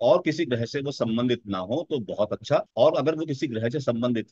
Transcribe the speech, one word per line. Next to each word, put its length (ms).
और 240
किसी 220
ग्रह 180
से 160
वो 120
संबंधित 540
ना 120
हो 320
तो 80
बहुत 340
अच्छा, 340
और 180
अगर 200
वो 120
किसी 200
ग्रह 220
से 120
संबंधित 520